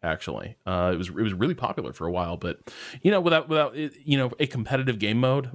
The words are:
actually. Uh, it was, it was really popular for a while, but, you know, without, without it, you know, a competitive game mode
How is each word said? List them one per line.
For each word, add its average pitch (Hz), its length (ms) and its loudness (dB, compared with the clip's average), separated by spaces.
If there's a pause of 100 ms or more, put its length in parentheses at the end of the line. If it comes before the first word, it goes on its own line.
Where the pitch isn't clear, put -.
actually. 78 600 -4
Uh, 90 300 2
it - 20 -2
was, 90 120 -4
it 92 80 -10
was 107 180 0
really 131 200 0
popular - 380 -6
for 80 140 -6
a 87 60 -2
while, 87 240 -2
but, 87 240 -6 (420)
you 190 80 6
know, 202 100 4
without, 160 280 4
without 147 280 2
it, 147 160 -4 (120)
you 143 120 4
know, 127 220 2
a 151 80 2
competitive 127 540 0
game 104 180 2
mode 131 360 2